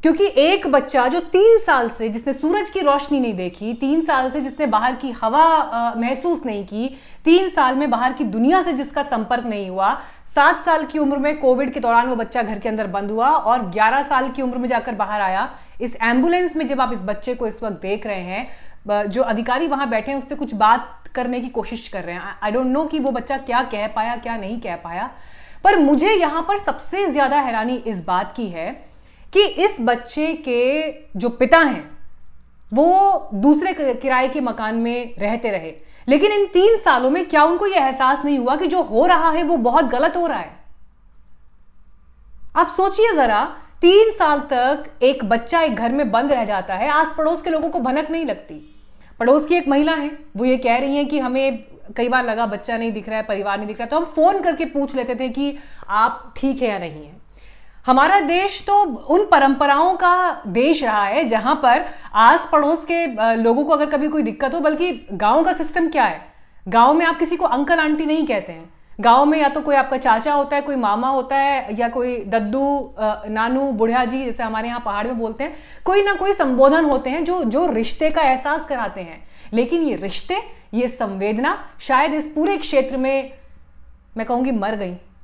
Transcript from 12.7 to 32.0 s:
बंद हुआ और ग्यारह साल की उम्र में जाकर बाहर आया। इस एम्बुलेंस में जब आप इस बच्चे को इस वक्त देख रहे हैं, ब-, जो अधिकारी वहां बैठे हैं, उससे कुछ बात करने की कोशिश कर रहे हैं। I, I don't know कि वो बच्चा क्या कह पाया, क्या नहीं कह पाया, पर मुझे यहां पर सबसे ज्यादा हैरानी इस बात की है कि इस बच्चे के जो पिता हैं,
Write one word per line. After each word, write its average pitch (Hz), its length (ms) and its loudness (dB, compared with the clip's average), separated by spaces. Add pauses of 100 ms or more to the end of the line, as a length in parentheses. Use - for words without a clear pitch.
बंद 202 240 -6
हुआ 226 180 0
और 247 300 2
ग्यारह 214 440 2
साल 269 260 0
की 262 120 -6
उम्र 254 160 -4
में 247 120 -4
जाकर 240 220 -2
बाहर 208 300 -2
आया। 190 340 -2 (260)
इस 240 200 -6
एम्बुलेंस 311 540 2
में 311 120 -2
जब 269 140 -2
आप 247 120 0
इस 220 80 -6
बच्चे 208 340 -6
को 240 120 -4
इस 214 160 -8
वक्त 208 180 -6
देख 196 240 -6
रहे 302 160 -6
हैं, 190 280 -8 (380)
ब-, 208 160 0
जो 208 200 0
अधिकारी 247 440 -2
वहां 277 220 -2
बैठे 220 220 -2
हैं, 277 80 -4
उससे 262 160 -10
कुछ - 180 -8
बात 220 500 2 (120)
करने 247 240 -4
की 247 100 -8
कोशिश 233 380 -8
कर 185 160 -8
रहे 170 120 -8
हैं। 180 240 -12
I, 214 140 -4
I 233 40 0
don't 254 180 0
know 302 160 -2
कि 311 80 -2
वो 262 120 -2
बच्चा 240 260 -4
क्या 247 260 -2
कह 214 240 -6
पाया, 226 280 -4
क्या 233 220 -8
नहीं 214 220 -8
कह 196 160 -8
पाया, 180 360 -8 (520)
पर 392 160 6
मुझे 302 340 4
यहां 330 280 0
पर 381 160 -2
सबसे 381 520 -4
ज्यादा 277 300 2
हैरानी 240 360 -2
इस 214 300 -6
बात 190 320 -2
की 226 100 -6
है 175 420 -10 (440)
कि 403 120 6
इस 392 360 0
बच्चे 240 520 -2
के 277 600 -2 (260)
जो 240 100 -2
पिता 233 300 4
हैं, - 380 -2 (760)